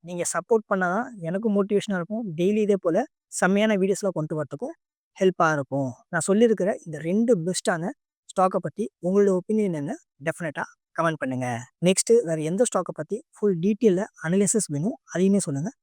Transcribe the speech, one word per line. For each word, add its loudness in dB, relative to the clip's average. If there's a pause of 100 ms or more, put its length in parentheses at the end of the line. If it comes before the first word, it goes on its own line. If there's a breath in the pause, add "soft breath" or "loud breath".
நீங்க -6
சப்போர்ட் 0
பண்ணாதான் 0 (160)
எனக்கு -2
மோட்டிவேஷனா 0
இருக்கும். -6 (120)
டெய்லி 2
இதே 2
போல 0 (360)
செம்மையான 2
வீடியோஸ்லாம் 0
கொண்டு -4
வரதுக்கும் -8 (420)
ஹெல்ப்பா 2
இருக்கும். -2 (200)
நான் -2
சொல்லியிருக்கிற 4 (100)
இந்த -12
ரெண்டு 0
பெஸ்ட்டான -4 (360)
ஸ்டாக்கை 0
பத்தி -6 (180)
உங்களோட 4
ஒப்பீனியன் 0
என்ன? -6 (320)
டெஃபினட்டா -6 (320)
கமெண்ட் 0
பண்ணுங்க. -4 (360)
நெக்ஸ்ட் 2 (120)
வேற -4
எந்த 0
ஸ்டாக்கை -4
பத்தி -6 (140)
ஃபுல் 0
டீட்டெயில்ல 2 (180)
அனாலிசிஸ் 0
வேணும் -4
அதையுமே 2
சொல்லுங்க. -4 (100)